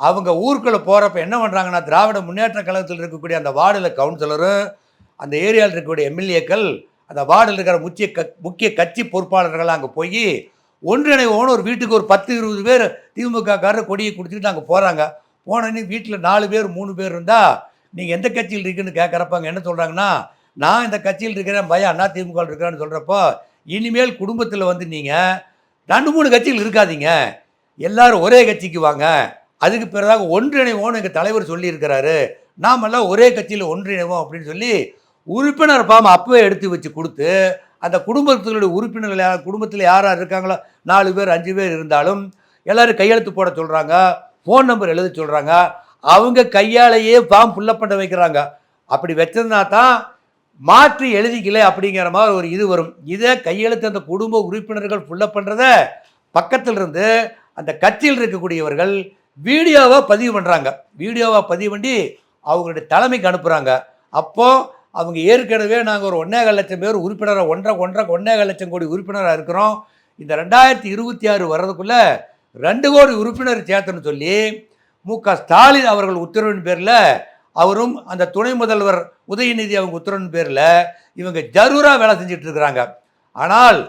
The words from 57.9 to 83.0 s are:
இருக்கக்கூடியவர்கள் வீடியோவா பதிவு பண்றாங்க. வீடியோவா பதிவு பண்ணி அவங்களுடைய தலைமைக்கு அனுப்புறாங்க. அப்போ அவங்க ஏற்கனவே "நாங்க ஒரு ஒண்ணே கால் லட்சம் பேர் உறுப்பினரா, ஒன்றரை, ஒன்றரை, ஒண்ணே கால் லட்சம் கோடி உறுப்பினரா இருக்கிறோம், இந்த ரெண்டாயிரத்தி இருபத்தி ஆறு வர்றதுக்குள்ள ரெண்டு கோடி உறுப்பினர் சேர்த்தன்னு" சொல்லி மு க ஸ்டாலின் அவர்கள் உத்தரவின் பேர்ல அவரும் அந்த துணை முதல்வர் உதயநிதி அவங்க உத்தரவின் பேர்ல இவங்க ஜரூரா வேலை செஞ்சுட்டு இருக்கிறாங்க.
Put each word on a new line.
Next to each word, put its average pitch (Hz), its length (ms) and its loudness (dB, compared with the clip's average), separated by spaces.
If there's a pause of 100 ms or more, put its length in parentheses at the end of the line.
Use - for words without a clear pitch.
இருக்கக்கூடியவர்கள் 175 760 -4 (480)
வீடியோவா 285 640 4
பதிவு 220 280 0
பண்றாங்க. 170 360 0 (280)
வீடியோவா 220 500 0
பதிவு 185 220 -4
பண்ணி 208 260 -4 (500)
அவங்களுடைய 160 400 -4
தலைமைக்கு 208 440 2
அனுப்புறாங்க. 156 420 0 (380)
அப்போ 160 400 0 (420)
அவங்க 170 280 -8
ஏற்கனவே 220 640 2
"நாங்க 208 220 -2
ஒரு 185 120 -4
ஒண்ணே 185 260 -2
கால் 214 120 2
லட்சம் 190 240 -4
பேர் 214 160 -2
உறுப்பினரா, 196 520 -4
ஒன்றரை, 190 300 -2
ஒன்றரை, 185 300 -4
ஒண்ணே 202 280 -2
கால் 208 120 0
லட்சம் 185 220 -8
கோடி 170 160 -6
உறுப்பினரா 185 480 -4
இருக்கிறோம், 175 420 -2 (440)
இந்த 151 160 -6
ரெண்டாயிரத்தி 226 500 4
இருபத்தி 214 420 -6
ஆறு 202 200 0
வர்றதுக்குள்ள 185 480 -2 (600)
ரெண்டு 208 340 -2
கோடி 277 220 8
உறுப்பினர் 226 480 -4
சேர்த்தன்னு" 190 400 -4
சொல்லி 147 340 -4 (720)
மு 214 140 -8
க 202 160 0
ஸ்டாலின் 254 500 6
அவர்கள் 196 380 0
உத்தரவின் 202 400 -4
பேர்ல 180 300 0 (600)
அவரும் 202 400 0 (120)
அந்த 180 240 -4
துணை 226 240 -4
முதல்வர் 214 460 0 (280)
உதயநிதி 220 480 -4
அவங்க 185 220 -4
உத்தரவின் 185 380 -8
பேர்ல 143 280 -2 (500)
இவங்க 175 260 -8 (140)
ஜரூரா 277 460 6
வேலை 220 160 4
செஞ்சுட்டு 175 320 -10
இருக்கிறாங்க. 147 340 -2 (540)